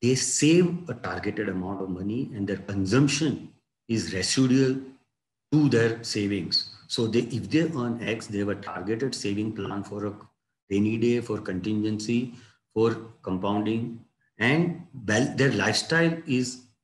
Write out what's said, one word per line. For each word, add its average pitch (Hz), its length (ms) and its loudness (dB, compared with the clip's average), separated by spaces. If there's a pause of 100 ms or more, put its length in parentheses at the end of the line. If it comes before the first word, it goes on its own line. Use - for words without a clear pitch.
They 127 140 4
save 170 720 4
a 117 60 -6
targeted 98 520 -4
amount 92 340 -4
of 95 80 -6
money, 104 460 -4
and 101 100 -2
their 98 120 -2
consumption 113 960 0 (340)
is 95 260 -2
residual 131 680 2 (720)
to 147 160 6
their 113 340 2
savings. 101 720 -2 (120)
So 113 200 0
they, 107 120 2
if 107 300 -2
they 156 120 4
earn 120 420 -2
X, 110 240 -4
they 101 120 -4
have 101 100 0
a 98 60 -2
targeted 101 600 -4
saving 104 380 -4
plan 101 300 -6
for 104 240 -6
a 101 60 -6 (560)
rainy 107 280 2
day, 120 240 2
for - 180 -4
contingency, 107 920 -2 (400)
for 113 240 2 (240)
compounding, 107 840 -2 (340)
and 156 560 2
bal-, 117 420 0
their 135 180 4
lifestyle 160 720 2
is 127 380 -2 (200)